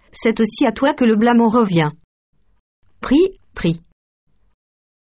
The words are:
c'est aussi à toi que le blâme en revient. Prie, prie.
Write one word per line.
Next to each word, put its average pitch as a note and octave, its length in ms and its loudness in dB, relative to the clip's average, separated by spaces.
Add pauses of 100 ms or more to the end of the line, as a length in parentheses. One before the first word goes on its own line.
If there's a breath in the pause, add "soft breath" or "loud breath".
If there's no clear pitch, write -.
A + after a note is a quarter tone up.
(100)
c'est A3 300 -4
aussi A3 260 -2
à A3 60 -2
toi C#4+ 220 -2
que C4+ 100 -2
le A3 120 2
blâme A#3 260 2
en A#3 60 2
revient. F#3+ 420 0 (1120)
Prie, F4 360 0 (160)
prie. E3 260 -4 (1300)